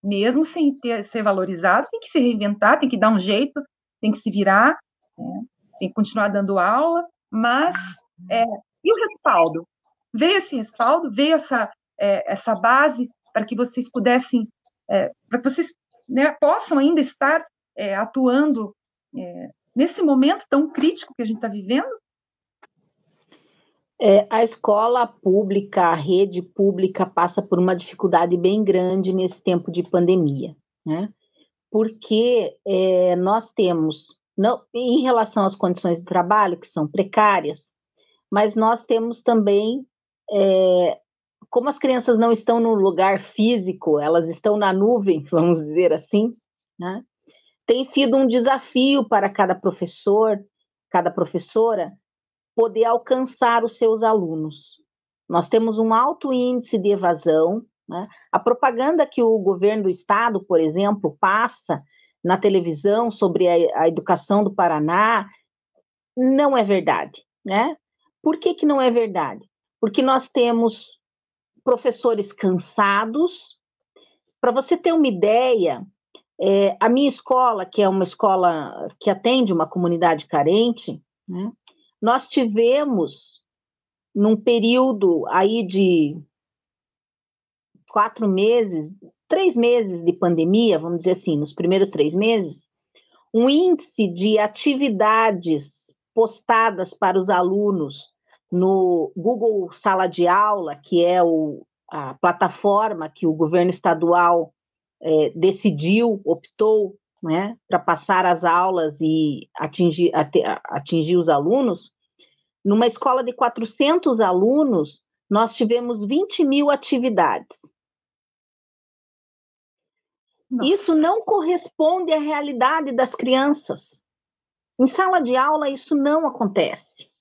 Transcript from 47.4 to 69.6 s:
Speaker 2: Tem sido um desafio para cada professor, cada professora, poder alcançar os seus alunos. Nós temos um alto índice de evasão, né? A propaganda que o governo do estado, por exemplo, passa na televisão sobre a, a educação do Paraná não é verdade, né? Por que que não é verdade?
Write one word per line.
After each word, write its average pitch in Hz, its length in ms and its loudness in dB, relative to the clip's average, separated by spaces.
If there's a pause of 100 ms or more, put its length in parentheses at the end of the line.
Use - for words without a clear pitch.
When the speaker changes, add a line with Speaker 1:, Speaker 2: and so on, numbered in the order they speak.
Speaker 2:
Tem 254 200 0
sido 262 320 0
um 269 100 4
desafio 254 800 0
para 196 220 0
cada 190 260 0
professor, 202 880 -2 (460)
cada 175 200 0
professora, 185 840 -2 (600)
poder 226 300 0
alcançar 247 800 0
os 233 140 -6
seus 220 260 2
alunos. 160 800 -4 (480)
Nós 170 200 -2
temos 226 300 0
um 226 140 0
alto 269 380 0
índice 247 460 -2
de 196 120 0
evasão, 170 760 0 (220)
né? 185 200 -10 (240)
A 190 80 0
propaganda 262 640 0
que 262 160 -4
o 226 180 2
governo 196 440 0
do 190 60 0
estado, 202 540 -2
por 175 160 2
exemplo, 170 600 -2
passa 196 640 -2 (420)
na 180 140 0
televisão 196 760 0
sobre 185 360 0
a, 170 340 2
a 165 60 2
educação 175 560 -2
do 196 100 -4
Paraná 185 720 0 (880)
não 269 400 2
é 233 80 2
verdade, 165 640 -2 (200)
né? 226 300 -2 (460)
Por 311 160 -2
que 359 160 -2
que - 120 -4
não 285 160 2
é 254 100 2
verdade? 180 580 -4 (320)